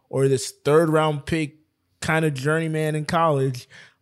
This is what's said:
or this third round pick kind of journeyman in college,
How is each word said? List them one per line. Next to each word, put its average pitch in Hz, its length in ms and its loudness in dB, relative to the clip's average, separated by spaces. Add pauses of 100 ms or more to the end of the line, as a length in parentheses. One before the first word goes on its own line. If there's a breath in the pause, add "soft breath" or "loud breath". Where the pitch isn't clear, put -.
or 135 180 0
this 131 240 -2 (140)
third 156 240 4
round 156 360 0
pick 156 320 -4 (440)
kind 160 240 0
of 151 80 0
journeyman 156 600 -2
in 151 100 -6
college, 139 600 0 (340 loud breath)